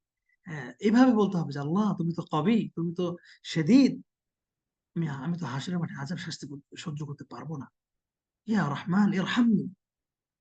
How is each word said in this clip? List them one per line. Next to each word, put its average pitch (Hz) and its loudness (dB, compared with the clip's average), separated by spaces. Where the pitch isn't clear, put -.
হ্যাঁ, 139 -12
এভাবে 240 6
বলতে 196 2
হবে 143 -2
যে, 147 -6
"আল্লাহ, 175 0
তুমি 165 -2
তো 165 -6
কবি, 165 2
তুমি 170 -4
তো 175 -4
শাদীদ, 208 4
আমি, 165 -2
আমি 143 -6
তো 175 -8
হাসরের 175 -6
মাঠে 160 -6
আযাব 143 -8
শাস্তি 151 -10
কর-, 139 -16
সহ্য 151 -10
করতে 143 -12
পারবো 151 -12
না। 117 -12
ইয়া 190 2
রহমান, 175 2
ইরহামনি।" 196 2